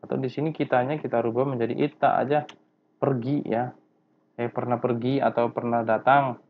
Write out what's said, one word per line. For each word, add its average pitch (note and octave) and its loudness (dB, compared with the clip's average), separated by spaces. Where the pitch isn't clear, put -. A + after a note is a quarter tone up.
Atau B2+ -4
di C3 -2
sini D3+ -2
kitanya C#3 0
kita A#2+ 0
rubah A#2+ 0
menjadi B2 -2
ita C#3 2
aja, C#3 0
pergi, C3+ 0
ya. B2 -2
Saya A#2+ -4
pernah A#2+ -2
pergi B2+ 0
atau A#2 2
pernah A#2+ -2
datang A#2 2